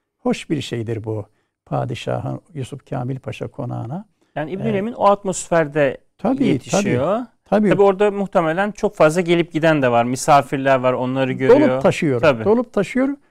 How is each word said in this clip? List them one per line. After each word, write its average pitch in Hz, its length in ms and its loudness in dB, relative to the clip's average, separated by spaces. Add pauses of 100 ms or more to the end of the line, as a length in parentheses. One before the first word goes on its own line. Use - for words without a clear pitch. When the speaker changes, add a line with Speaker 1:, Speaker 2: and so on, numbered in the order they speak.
(180)
Speaker 1:
Hoş - 320 -4
bir 151 100 -2
şeydir 113 440 -6
bu 107 200 -6 (420)
padişahın 127 720 -6 (140)
Yusuf 139 360 -12
Kamil 131 280 -8
Paşa - 300 -12
konağına. 123 580 -10 (280)
Speaker 2:
Yani 147 160 -8
İbnül 190 140 -8
Speaker 1:
Evet. 220 100 -2
Speaker 2:
Emin 202 180 -4
o - 140 -6
atmosferde 165 920 0 (200)
Speaker 1:
Tabii, 262 280 -2
Speaker 2:
yetişiyor. 160 720 0
Speaker 1:
tabii, 247 100 -6 (180)
tabii. 208 260 2
Speaker 2:
Tabii 185 120 4
orada 196 280 4
muhtemelen 190 600 0
çok 196 240 -4
fazla 160 260 4
gelip 170 320 0
giden 156 300 2
de 127 80 2
var. 117 140 4
Misafirler 135 720 2
var, 127 140 2
onları 127 400 -2
görüyor. 131 380 4
Speaker 1:
Dolup 131 120 -2
taşıyor. 143 380 2
Speaker 2:
Tabii. 120 240 2
Speaker 1:
Dolup 233 280 0
taşıyor. 247 360 0 (220)